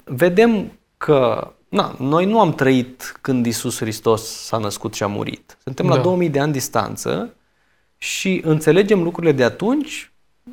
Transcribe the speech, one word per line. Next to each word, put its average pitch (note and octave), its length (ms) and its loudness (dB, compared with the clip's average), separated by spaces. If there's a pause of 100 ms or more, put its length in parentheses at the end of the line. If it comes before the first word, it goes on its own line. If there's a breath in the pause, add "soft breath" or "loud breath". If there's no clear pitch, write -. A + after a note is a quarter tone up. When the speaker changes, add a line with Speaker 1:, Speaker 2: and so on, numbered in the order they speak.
Speaker 1:
vedem F3+ 680 2 (240)
că, B2+ 560 2 (160)
na, F#3+ 300 -2
noi D3 260 2
nu A3 160 2
am E3 140 4
trăit - 680 0
când B2 260 0
Iisus A#2+ 320 -4
Hristos A2 500 0
s-a - 300 -8
născut G#2 360 -6
și - 80 -6
a G#2 40 0
murit. - 560 -8
Suntem C3 260 -4
la D#3 80 4
Speaker 2:
Da. C#3 60 2
Speaker 1:
două F3+ 140 2
mii F3 120 0
de C#3 120 0
ani D3+ 120 0
distanță B2 840 -4 (640)
și - 460 -4
înțelegem E3 580 2
lucrurile E3+ 300 0
de B2+ 120 2
atunci, A#3+ 680 -2 (400)